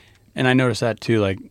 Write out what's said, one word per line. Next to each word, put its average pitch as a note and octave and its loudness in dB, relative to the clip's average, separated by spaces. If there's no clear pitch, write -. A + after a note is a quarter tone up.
And C3 0
I B2+ 4
noticed B2+ 0
that A2+ -2
too, A2+ 0
like, G2 0